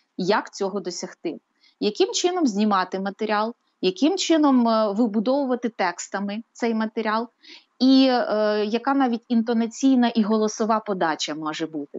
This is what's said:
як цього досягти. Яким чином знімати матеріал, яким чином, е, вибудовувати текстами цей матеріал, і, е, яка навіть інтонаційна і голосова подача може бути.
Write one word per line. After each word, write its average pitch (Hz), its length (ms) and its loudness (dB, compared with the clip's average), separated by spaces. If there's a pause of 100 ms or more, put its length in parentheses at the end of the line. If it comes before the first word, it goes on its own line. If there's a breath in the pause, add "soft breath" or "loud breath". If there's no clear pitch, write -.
(160)
як 208 380 -2
цього 202 260 -4
досягти. 180 560 -10 (440 soft breath)
Яким 269 320 0
чином 359 340 0
знімати 196 540 0
матеріал, 214 540 -4 (260)
яким 262 380 0
чином, 277 500 4
е, 220 240 2
вибудовувати 240 760 0
текстами 202 760 -6 (100)
цей 226 220 -4
матеріал, 220 540 -4 (500 loud breath)
і, 262 320 6
е, 214 560 0
яка 226 280 -2
навіть 247 340 0
інтонаційна 233 800 2
і 233 140 2
голосова 214 580 0
подача 170 540 -2
може 156 320 -6
бути. 151 320 -8